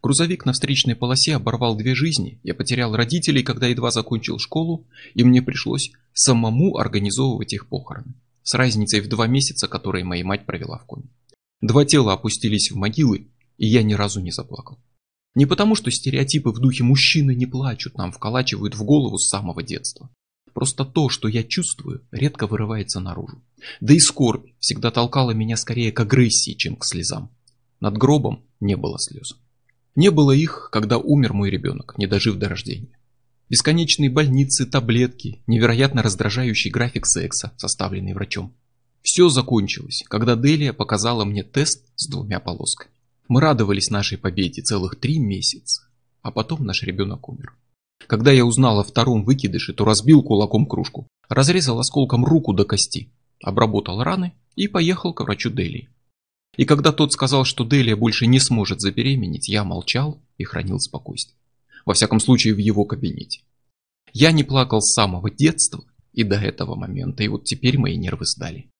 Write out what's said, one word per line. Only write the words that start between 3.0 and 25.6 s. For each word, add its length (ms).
когда 260
едва 220
закончил 480
школу, 480
и 100
мне 160
пришлось 520
самому 640
организовывать 800
их 120
похороны. 460
С 100
разницей 480
в 80
два 180
месяца, 420
которые 360
моя 180
мать 220
провела 320
в 80
коме. 240
Два 240
тела 260
опустились 580
в 60
могилы, 520
и 100
я 160
ни 120
разу 260
не 120
заплакал. 460
Не 120
потому, 300
что 140
стереотипы 600
в 80
духе 260
"мужчины 500
не 120
плачут" 500
нам 160
вколачивают 600
в 100
голову 320
с 140
самого 320
детства. 480
Просто 260
то, 240
что 200
я 160
чувствую, 680
редко 380
вырывается 500
наружу. 420
Да 140
и 60
скорбь 480
всегда 320
толкала 400
меня 260
скорее 360